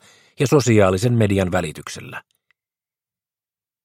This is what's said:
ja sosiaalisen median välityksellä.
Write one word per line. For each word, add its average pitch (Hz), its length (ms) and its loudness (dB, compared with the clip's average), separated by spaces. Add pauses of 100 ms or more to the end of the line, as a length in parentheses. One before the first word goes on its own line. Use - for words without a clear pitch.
(400)
ja 139 60 0
sosiaalisen 113 680 2
median 98 400 0
välityksellä. 76 680 -8 (1600)